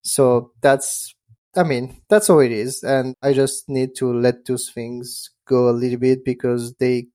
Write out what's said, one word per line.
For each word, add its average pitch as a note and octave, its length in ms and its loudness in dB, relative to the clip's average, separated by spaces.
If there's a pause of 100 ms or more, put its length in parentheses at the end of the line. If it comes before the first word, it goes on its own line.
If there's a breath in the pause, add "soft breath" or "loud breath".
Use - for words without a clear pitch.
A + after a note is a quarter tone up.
so B2 500 2 (100)
that's, - 520 0 (420)
I F3+ 80 2
mean, C3 460 -4
that's G#3 180 4
how E3+ 120 6
it B2+ 120 4
is. A#2 320 -6
And C3 380 0
I C#3 120 2
just C3+ 360 -2
need C3 280 -4
to B2+ 140 -2
let A#2+ 340 0
those B2 240 -6
things A#2+ 600 -14 (160)
go B2 240 2
a - 20 2
little B2 280 -2
bit C3 260 0
because A#2+ 500 -4
they B2 400 -2